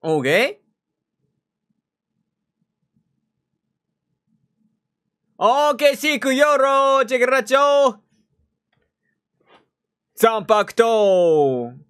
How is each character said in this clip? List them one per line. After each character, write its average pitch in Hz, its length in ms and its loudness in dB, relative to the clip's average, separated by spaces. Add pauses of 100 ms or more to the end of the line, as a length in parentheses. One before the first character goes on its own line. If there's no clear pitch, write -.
オ 160 160 -4
ー 135 40 -4
ケ 208 380 -2
ー？ - 20 -20 (4000)
オ 277 320 2
ー 277 60 -4
ケ 285 160 2
ー、 269 40 -4
シ 302 180 -4
ー 262 60 -6
ク、 269 140 -2
ヨ 285 120 2
ー 294 100 0
ロ 269 460 0
ー、 233 40 -2
チ 254 100 -4
ェ - 20 -2
ケ 247 80 0
ラ 262 160 -2
チ 254 140 -2
ョ 277 380 2
ー。 - 40 -20 (2250)
ザ 220 240 0
ン 185 80 -10
パ 208 200 2
ク - 80 -20
ト 233 100 2
ー。 160 920 0 (140)